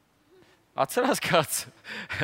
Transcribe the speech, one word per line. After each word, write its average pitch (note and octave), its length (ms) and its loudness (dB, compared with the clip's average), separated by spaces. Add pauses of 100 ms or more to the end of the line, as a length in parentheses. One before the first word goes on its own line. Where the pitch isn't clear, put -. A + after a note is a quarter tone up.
(800)
Atcerās B3 400 2
kāds? - 460 2 (580)